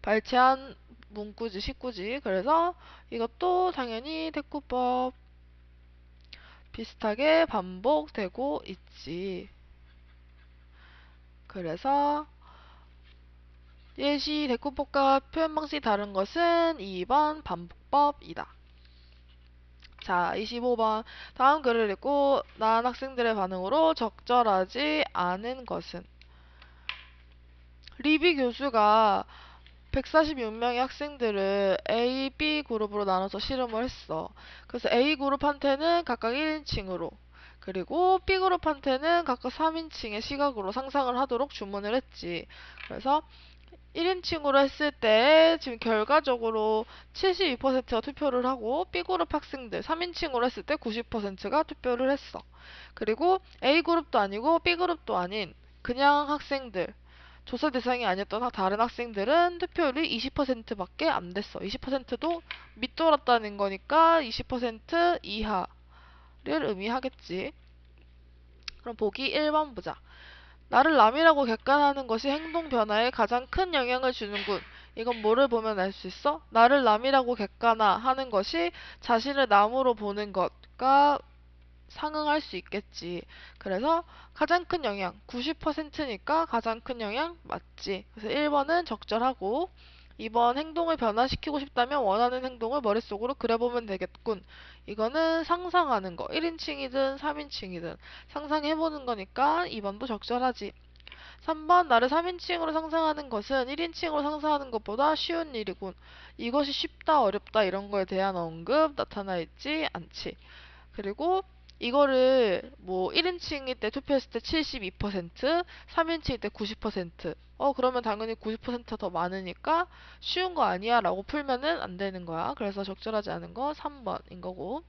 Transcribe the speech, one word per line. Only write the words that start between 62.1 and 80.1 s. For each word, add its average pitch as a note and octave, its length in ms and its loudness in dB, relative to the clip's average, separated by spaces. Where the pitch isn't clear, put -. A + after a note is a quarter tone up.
밑돌았다는 B3 840 2
거니까 D4 640 4
이십 B3 280 -6
퍼센트 B3+ 720 0
이하를 G#3+ 440 -2
의미하겠지. A#3+ 1080 -4
그럼 A#3 160 -10
보기 C4+ 320 -2
일 D4+ 240 2
번 D4+ 220 0
보자. F3 220 -10
나를 C#4+ 280 6
남이라고 C#4 480 8
객관하는 C#4 640 2
것이 A3+ 200 0
행동 D#4+ 400 -2
변화에 A3+ 440 2
가장 B3 360 0
큰 F#4 240 0
영향을 B3+ 400 2
주는군. G3+ 480 -4
이건 A#3 260 -4
뭐를 A#3 240 6
보면 A3 320 0
알 F#3+ 140 0
수 - 160 -12
있어? D4 320 -2
나를 B3 320 8
남이라고 B3 540 4
객관화하는 A3 920 2
것이 E4 420 0
자신을 C4 460 2
남으로 A3+ 480 4
보는 G#3 380 -6